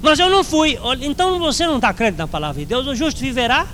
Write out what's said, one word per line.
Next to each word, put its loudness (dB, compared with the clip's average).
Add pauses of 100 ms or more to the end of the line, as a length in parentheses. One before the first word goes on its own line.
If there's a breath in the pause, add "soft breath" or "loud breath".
Mas 4
eu 4
não 4
fui. 2
Olha, -4
então 0
você 0
não 0
tá 2
crendo 0
na -6
palavra -6
de -8
Deus. -4
O -6
justo -2
viverá. 0